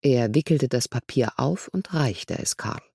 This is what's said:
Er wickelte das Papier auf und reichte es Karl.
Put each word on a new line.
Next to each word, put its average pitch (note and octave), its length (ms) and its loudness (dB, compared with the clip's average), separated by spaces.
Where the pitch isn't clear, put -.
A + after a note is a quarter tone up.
Er A#2+ 340 4
wickelte D3 340 2
das B2+ 200 -2
Papier B2 500 -2
auf D3 300 -2
und - 240 -6
reichte C#3 460 -2
es - 180 -4
Karl. - 260 -6